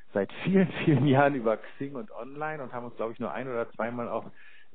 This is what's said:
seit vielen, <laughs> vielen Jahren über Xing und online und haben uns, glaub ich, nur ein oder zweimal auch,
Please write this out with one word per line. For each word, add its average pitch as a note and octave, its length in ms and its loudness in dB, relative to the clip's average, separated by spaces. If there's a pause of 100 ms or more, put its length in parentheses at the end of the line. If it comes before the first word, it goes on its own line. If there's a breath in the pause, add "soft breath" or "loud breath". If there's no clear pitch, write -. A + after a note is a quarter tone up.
(120)
seit G2 220 0 (100)
vielen, F#3 280 6
<laughs> - 140 -2
vielen C#3+ 200 6
Jahren C#3+ 300 6
über A2 220 2
Xing - 360 -8
und A2+ 160 -8
online D3 540 -8
und A#2+ 100 -10
haben B2 120 -6
uns, A#2 100 -10
glaub A2 160 -4
ich, A2+ 80 -12
nur G#2+ 120 -2
ein A#2+ 160 -4
oder A#2 260 -2
zweimal A#2 360 -4
auch, G#2+ 160 -4 (500 soft breath)